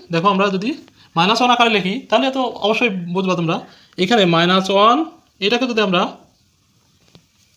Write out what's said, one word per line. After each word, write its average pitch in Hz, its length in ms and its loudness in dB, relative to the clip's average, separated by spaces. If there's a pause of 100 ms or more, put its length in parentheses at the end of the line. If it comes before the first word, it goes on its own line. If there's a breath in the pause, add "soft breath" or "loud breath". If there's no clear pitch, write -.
(140)
দেখো 165 200 0
আমরা 196 120 0 (100)
যদি 208 140 -4 (480 soft breath)
মাইনাস 202 220 2
ওয়ান 247 140 2
আকারে 233 220 2
লিখি, 185 180 -2 (140)
তাহলে 247 180 2 (100)
তো 262 60 -4 (240)
অবশ্যই 226 240 0 (240)
বুঝবা 185 260 -2
তোমরা। 170 160 -2 (460 soft breath)
এখানে 208 200 2 (120)
মাইনাস 180 400 2
ওয়ান, 226 240 4 (480)
এটাকে 233 240 0
যদি 220 160 -2
আমরা 185 160 0 (1500)